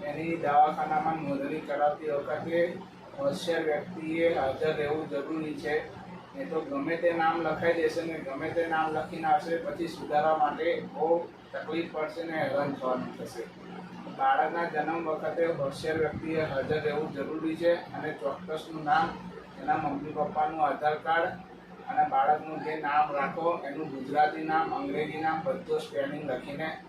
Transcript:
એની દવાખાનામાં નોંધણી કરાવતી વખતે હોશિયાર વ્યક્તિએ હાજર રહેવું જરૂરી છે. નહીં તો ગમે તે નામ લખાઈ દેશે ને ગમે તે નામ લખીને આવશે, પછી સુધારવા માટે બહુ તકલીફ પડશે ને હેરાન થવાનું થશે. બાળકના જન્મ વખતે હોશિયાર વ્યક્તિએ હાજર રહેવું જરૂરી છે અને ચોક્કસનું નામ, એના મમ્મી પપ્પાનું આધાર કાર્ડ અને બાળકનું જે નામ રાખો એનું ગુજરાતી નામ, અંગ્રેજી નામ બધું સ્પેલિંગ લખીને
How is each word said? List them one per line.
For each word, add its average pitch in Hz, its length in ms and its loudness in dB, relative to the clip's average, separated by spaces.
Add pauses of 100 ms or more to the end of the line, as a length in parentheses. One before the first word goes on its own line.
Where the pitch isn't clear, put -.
એની 165 320 -2
દવાખાનામાં 151 840 4
નોંધણી 143 360 -2
કરાવતી 147 500 0
વખતે 165 680 0 (420)
હોશિયાર 175 440 0
વ્યક્તિએ 160 760 0
હાજર 147 360 0
રહેવું 151 340 -2
જરૂરી 151 440 -4
છે. 151 300 -2 (520)
નહીં 135 140 -6
તો 160 120 0
ગમે 147 360 -2
તે 170 160 4
નામ 165 280 4
લખાઈ 165 320 2
દેશે 165 280 2
ને 165 120 -4
ગમે 156 360 -6
તે 165 180 0
નામ 160 260 2
લખીને 160 340 -4
આવશે, 165 300 4
પછી 165 300 -4
સુધારવા 151 500 2
માટે 156 460 2 (100)
બહુ 170 340 2 (260)
તકલીફ 160 380 -4
પડશે 156 320 -4
ને 160 140 -4
હેરાન 143 360 0
થવાનું 127 440 -2
થશે. - 260 -10 (760)
બાળકના 165 480 2
જન્મ 160 400 -2
વખતે 156 400 0
હોશિયાર 156 520 0
વ્યક્તિએ 156 480 0
હાજર 143 360 0
રહેવું 151 320 -2
જરૂરી 160 420 -4
છે 170 180 4
અને 151 380 -4
ચોક્કસનું 160 720 -6
નામ, - 260 4 (520)
એના 151 160 2
મમ્મી 147 340 -2
પપ્પાનું 151 540 2
આધાર 147 300 2
કાર્ડ 170 360 2 (580)
અને 762 200 4
બાળકનું 762 540 2
જે 156 120 -2
નામ - 360 2
રાખો - 540 0
એનું 147 240 -6
ગુજરાતી 147 540 2
નામ, 160 300 2
અંગ્રેજી 151 440 -2
નામ 160 260 0
બધું 156 360 0
સ્પેલિંગ 147 520 -4
લખીને 156 460 -6 (120)